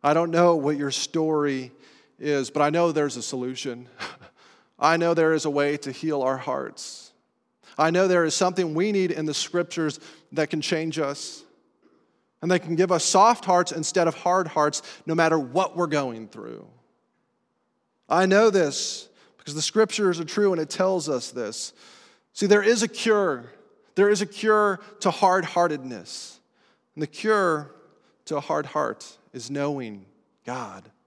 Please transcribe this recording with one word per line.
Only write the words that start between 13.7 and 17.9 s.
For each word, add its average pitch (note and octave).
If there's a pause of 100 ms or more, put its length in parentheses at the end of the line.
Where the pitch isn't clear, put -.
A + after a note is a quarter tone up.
instead E3
of D#3
hard F3+
hearts, D3 (220)
no E3
matter D#3+
what D3+
we're F3
going B2+
through. - (1400)